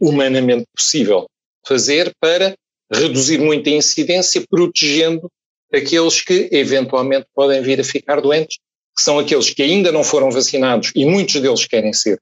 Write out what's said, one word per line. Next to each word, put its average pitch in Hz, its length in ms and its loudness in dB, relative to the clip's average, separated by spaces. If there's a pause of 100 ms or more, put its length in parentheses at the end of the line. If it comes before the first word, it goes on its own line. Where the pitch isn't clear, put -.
humanamente 131 640 2 (120)
possível 101 480 0 (420)
fazer 147 540 0
para 180 340 0 (400)
reduzir 135 440 0
muito 151 320 0
a - 20 2
incidência, 151 800 0
protegendo 160 760 0 (460)
aqueles 156 480 0
que 185 320 0
eventualmente 135 720 0 (100)
podem 135 280 2
vir 135 180 -2
a 131 40 -2
ficar 139 360 -4
doentes, 151 380 0 (360)
que - 80 -2
são 147 160 0
aqueles 143 300 0
que - 140 -2
ainda 175 280 2
não 156 140 2
foram 135 260 0
vacinados 127 640 0
e 139 120 2
muitos 165 340 0
deles 127 240 0
querem 107 300 -2
ser - 280 0